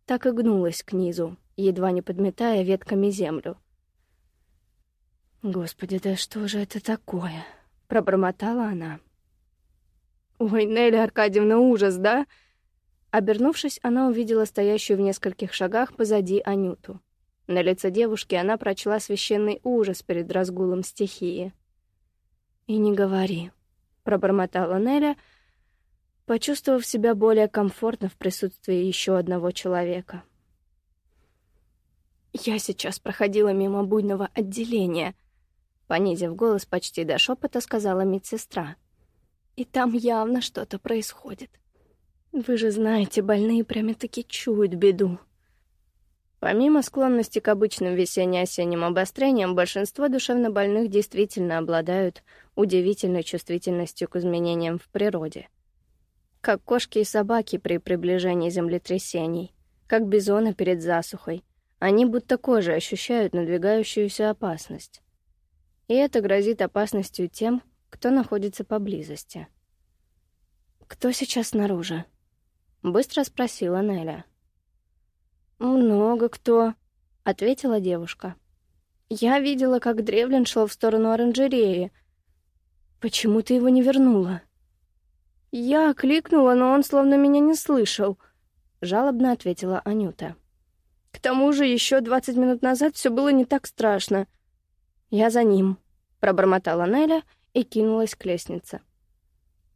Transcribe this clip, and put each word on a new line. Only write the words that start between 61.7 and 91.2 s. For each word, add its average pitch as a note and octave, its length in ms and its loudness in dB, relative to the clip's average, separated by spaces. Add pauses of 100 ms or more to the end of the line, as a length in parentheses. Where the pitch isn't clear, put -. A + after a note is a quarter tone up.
они G3+ 260 4
будто B3 320 0
кожей G#3 400 2
ощущают G3+ 560 -2
надвигающуюся G3+ 960 0
опасность. E3+ 720 -8 (880)
И A3+ 60 0
это C4 260 2
грозит G3+ 400 2
опасностью G3 680 -4
тем, A#3 340 -4 (280)
кто - 200 -4
находится G#3 540 -2
поблизости. D#3+ 840 -8 (1400)
«Кто - 260 -4
сейчас B3 360 -4
снаружи?» F3 560 -2 (800)
быстро A#3+ 420 0
спросила F#3+ 580 -4
Неля. E3 420 -4 (1300)
«Много A#3 720 2
кто», A#3 460 2 (480)
ответила A3 580 0
девушка. F3 540 -6 (720)
«Я A#3 300 2
видела, C4 400 0
как A3+ 260 -2
Древлин B3 420 2
шел A3 200 2
в G#3 60 -6
сторону A3 380 2
оранжереи. A3+ 800 2 (1080)
Почему A3 420 0
ты B3 120 0
его B3 140 4
не B3+ 140 6
вернула?» A#3 600 4 (1080)
«Я C#4 420 2
кликнула, C#4 600 4
но B3+ 180 4
он C#4 100 6
словно C#4 320 4
меня C#4+ 260 6
не D#4 140 6
слышал», G#3 640 0 (640)
жалобно A#3+ 520 2
ответила F#3 520 -4
Анюта. G3 500 -4 (800)
«К - 80 -20